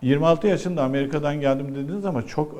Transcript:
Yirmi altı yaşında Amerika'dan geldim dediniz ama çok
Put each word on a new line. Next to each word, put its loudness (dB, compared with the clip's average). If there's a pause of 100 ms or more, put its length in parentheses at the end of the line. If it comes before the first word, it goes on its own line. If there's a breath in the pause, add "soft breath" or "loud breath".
Yirmi 4
altı 4
yaşında 0
Amerika'dan 0
geldim 0
dediniz -6
ama -2
çok -4